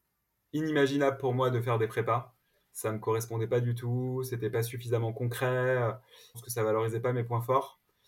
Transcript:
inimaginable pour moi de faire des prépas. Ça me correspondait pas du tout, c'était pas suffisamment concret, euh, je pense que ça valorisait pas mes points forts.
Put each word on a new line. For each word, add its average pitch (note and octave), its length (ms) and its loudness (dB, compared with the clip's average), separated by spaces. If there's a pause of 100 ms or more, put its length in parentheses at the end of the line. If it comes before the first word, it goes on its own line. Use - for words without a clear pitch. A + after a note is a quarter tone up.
(520)
inimaginable C#3+ 640 2
pour B2+ 160 0
moi B2+ 160 2
de B2 140 2
faire A#2+ 160 0
des A2 80 2
prépas. A#2 480 -2 (380)
Ça A2 200 -4
me A2 60 -4
correspondait A2+ 480 -2
pas B2 140 2
du A#2+ 140 0
tout, B2+ 480 -2
c'était A#2+ 280 -4
pas A2+ 120 0
suffisamment A#2 520 -2
concret, B2 320 -2
euh, B2+ 440 2 (360)
je - 60 -20
pense A#2+ 100 -16
que - 80 -12
ça A#2 120 -2
valorisait A2+ 380 2
pas B2 140 0
mes A#2+ 100 0
points A#2 160 -2
forts. C3 400 0 (280)